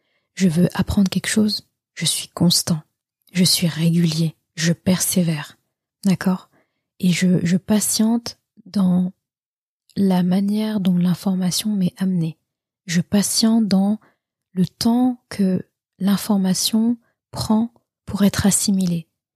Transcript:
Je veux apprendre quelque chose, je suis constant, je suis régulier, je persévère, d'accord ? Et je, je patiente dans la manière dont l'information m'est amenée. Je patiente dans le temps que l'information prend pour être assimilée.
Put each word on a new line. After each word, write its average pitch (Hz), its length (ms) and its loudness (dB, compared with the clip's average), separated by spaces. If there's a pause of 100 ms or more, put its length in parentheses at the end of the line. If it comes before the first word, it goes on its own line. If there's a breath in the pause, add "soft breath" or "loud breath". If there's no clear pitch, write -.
(340)
Je 190 140 0
veux 170 260 2
apprendre 190 360 0
quelque - 200 -4
chose, - 380 -2 (260)
je - 120 -6
suis - 240 -4
constant, 175 520 0 (500)
je 185 120 0
suis 170 240 2
régulier, 165 680 0 (200)
je 165 180 0
persévère, 170 840 -2 (460)
d'accord ? 185 460 0 (500)
Et 180 120 2
je, 180 320 2
je 175 140 0
patiente 220 800 -2 (280)
dans 185 460 0 (840)
la 190 260 2
manière 202 560 -2
dont 180 180 0
l'information 185 800 -2
m'est 185 220 -2
amenée. 175 400 -2 (480)
Je 175 160 0
patiente 220 640 0
dans 196 320 0 (540 soft breath)
le 185 120 0
temps 240 640 0
que 185 360 -2 (340)
l'information 202 960 0 (340)
prend 226 420 -2 (320)
pour 196 180 -2
être - 220 0
assimilée. 185 600 0 (280)